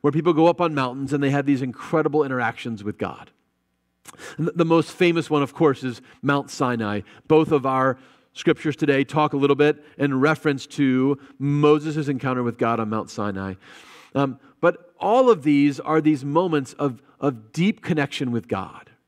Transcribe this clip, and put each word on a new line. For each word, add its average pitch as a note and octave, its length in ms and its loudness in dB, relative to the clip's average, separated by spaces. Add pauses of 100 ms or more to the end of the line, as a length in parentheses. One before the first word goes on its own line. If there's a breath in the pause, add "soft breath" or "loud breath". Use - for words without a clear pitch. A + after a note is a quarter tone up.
where C#3+ 100 2
people D#3+ 220 0
go D#3+ 140 4
up E3+ 120 2
on E3+ 140 0
mountains C3+ 400 -4
and C#3+ 100 -2
they C#3 60 0
have C#3 160 0
these C#3 160 0
incredible D3 600 -2
interactions A#2+ 600 -4
with G#2 140 -8
God. F2+ 320 -10 (1080 loud breath)
And D#3+ 80 -2
th-, E3+ 100 -6
the E3+ 80 2
most E3 260 2
famous E3+ 380 0
one, D3 140 2
of C3+ 100 -6
course, C#3+ 300 2
is B2 180 -8 (220 soft breath)
Mount C#3+ 260 0
Sinai. A2+ 520 -2 (260 loud breath)
Both D#3 240 4
of C3+ 160 0
our C3 320 0 (340 soft breath)
scriptures D3+ 420 -2
today C#3 280 0
talk D3+ 300 0
a C#3+ 40 -4
little C#3 180 2
bit D3 300 2 (140 loud breath)
in C#3 200 0
reference D3 460 0
to C3+ 540 0 (180 loud breath)
Moses' D3 720 2
encounter B2+ 340 -2
with A#2+ 160 -4
God A#2 220 0
on A2 100 -4
Mount G#2+ 220 -6
Sinai. G2 420 -6 (640 loud breath)
Um, C3+ 240 0 (220 soft breath)
but E3+ 380 0
all A#3+ 300 4
of F3+ 140 2
these C#3+ 360 2
are D#3 220 0
these C#3+ 240 2
moments D3+ 480 -2
of, C3 260 -4 (200 soft breath)
of B2+ 320 -4
deep - 320 -2
connection C#3+ 480 -4
with A#2 160 -4
God. - 420 -8 (180)